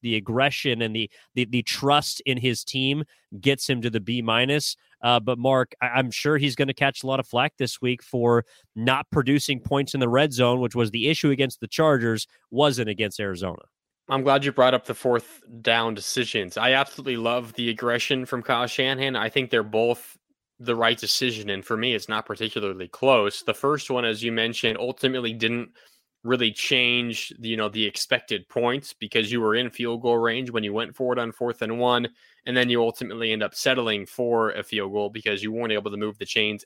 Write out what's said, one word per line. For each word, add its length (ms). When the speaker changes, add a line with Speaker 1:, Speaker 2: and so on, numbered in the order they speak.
Speaker 1:
The 140
aggression 640
and 120
the, 140
the, 120
the 180
trust 640
in 100
his 260
team 400
gets 260
him 140
to 80
the 120
B 200
minus. 540
Uh, 180
but 200
Mark, 420
I, 60
I'm 240
sure 260
he's 180
gonna 200
catch 260
a 60
lot 120
of 60
flack 320
this 240
week 220
for 420
not 340
producing 520
points 340
in 40
the 100
red 220
zone, 280
which 160
was 160
the 160
issue 240
against 280
the 80
Chargers, 600
wasn't 380
against 300
Arizona. 440
Speaker 2:
I'm 140
glad 220
you 80
brought 200
up 120
the 80
fourth 480
down 320
decisions. 640
I 180
absolutely 440
love 360
the 160
aggression 560
from 160
Kyle 240
Shanahan. 520
I 100
think 220
they're 140
both 540
the 180
right 200
decision, 520
and 160
for 100
me, 180
it's 140
not 180
particularly 640
close. 540
The 120
first 360
one, 160
as 180
you 80
mentioned, 460
ultimately 560
didn't 380
really 280
change 880
the, 100
you 80
know, 100
the 180
expected 640
points 460
because 360
you 120
were 140
in 140
field 320
goal 160
range 340
when 120
you 100
went 220
for 160
it 80
on 140
fourth 280
and 160
one, 300
and 100
then 140
you 120
ultimately 520
end 100
up 100
settling 520
for 460
a 120
field 300
goal 160
because 340
you 80
weren't 220
able 180
to 60
move 200
the 80
chains 400